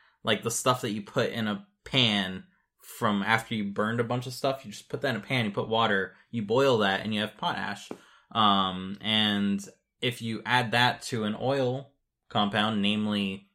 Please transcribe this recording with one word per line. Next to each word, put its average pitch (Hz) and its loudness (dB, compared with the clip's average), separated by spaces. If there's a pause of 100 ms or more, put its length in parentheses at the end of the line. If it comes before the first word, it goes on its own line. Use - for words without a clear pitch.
(240)
like, 110 0
the 117 -2
stuff 123 0
that 113 -4
you 107 -6
put - -2
in 110 -2
a 101 -4 (200)
pan 101 2 (360)
from 104 -2
after 113 0
you 107 -2
burned 107 0
a - 2
bunch 123 -4
of 127 -10
stuff. - -4
You 104 -16
just - -16
put 135 -8
that 135 0
in 117 -2
a 101 -6
pan, 123 -2
you 104 -2
put 107 -4
water, 107 2 (140)
you 117 -4
boil 120 4
that, 98 2
and 110 -4
you 107 0
have 107 -6
potash. 101 -6 (420)
Um, 98 2
and 101 2 (380)
if 123 -2
you 113 -6
add 120 2
that 120 2
to 113 -4
an 107 -2
oil 131 -2 (360)
compound, 107 2
namely, 104 0